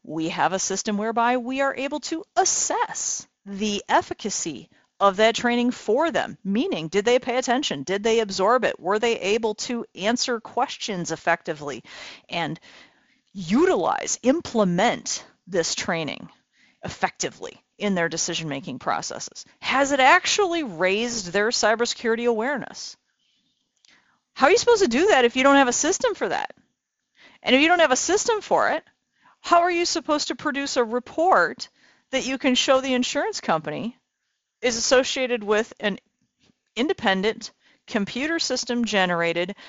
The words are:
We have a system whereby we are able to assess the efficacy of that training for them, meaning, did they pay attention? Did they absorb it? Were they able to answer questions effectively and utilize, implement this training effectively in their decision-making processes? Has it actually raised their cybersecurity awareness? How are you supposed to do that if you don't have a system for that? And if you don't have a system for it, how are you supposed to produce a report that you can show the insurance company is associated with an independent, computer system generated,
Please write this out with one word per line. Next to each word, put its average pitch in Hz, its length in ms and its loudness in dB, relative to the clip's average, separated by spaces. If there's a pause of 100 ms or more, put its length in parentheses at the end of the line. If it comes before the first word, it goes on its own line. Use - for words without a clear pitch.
We 160 240 -4
have 170 240 0
a 185 80 -4
system 202 380 -4
whereby 233 400 0
we 262 220 -4
are 277 140 0
able 277 260 -6
to 330 240 -8 (120)
assess - 920 -2 (180)
the 202 440 -4
efficacy - 800 -4 (300)
of 196 160 4
that 220 180 4
training 240 380 0
for 277 400 0
them, 170 320 -4
meaning, 196 420 -2
did 196 180 -2
they 240 140 4
pay 247 200 -2
attention? 233 440 -2
Did 196 220 -2
they 226 160 2
absorb 208 440 2
it? - 140 -2
Were 196 220 -2
they 233 180 0
able 214 360 0
to 233 300 -6 (120)
answer 233 420 -2
questions 208 720 -6
effectively 151 720 -4 (460)
and 165 320 -6 (720)
utilize, 202 920 0
implement 214 1040 0 (240)
this 196 260 -2
training 160 560 -6 (540)
effectively - 760 -6 (180)
in 202 160 -2
their 170 140 0
decision-making 160 720 -6
processes? - 640 -6 (160)
Has 269 320 0
it 269 80 2
actually 339 640 4
raised 190 680 -2
their 208 180 2
cybersecurity 233 760 0
awareness? 233 720 -4 (1400)
How 269 140 4
are - 20 6
you 427 80 6
supposed 453 240 4
to 320 60 4
do 269 200 2
that 269 160 6
if 240 120 0
you 254 80 2
don't 277 120 8
have 269 120 6
a 240 40 0
system 392 420 0
for 226 140 -4
that? 95 240 -4 (880)
And 240 120 2
if 269 80 6
you 320 60 4
don't 349 100 4
have 294 140 6
a 254 40 4
system 427 440 0
for 139 300 2
it, 302 140 -4 (560)
how 349 200 4
are 359 100 2
you 349 140 0
supposed 302 440 -2
to 320 60 -6
produce 277 420 -4
a 247 80 2
report 240 840 0 (420)
that 247 160 -2
you 262 120 -4
can 254 180 2
show 269 240 4
the 262 140 -2
insurance 285 460 -2
company 160 560 -4 (640)
is 233 160 0
associated 247 680 0
with 214 340 0
an 202 200 -4 (760)
independent, 214 800 0 (340)
computer 277 540 -4
system 240 460 -2
generated, 180 680 0 (140)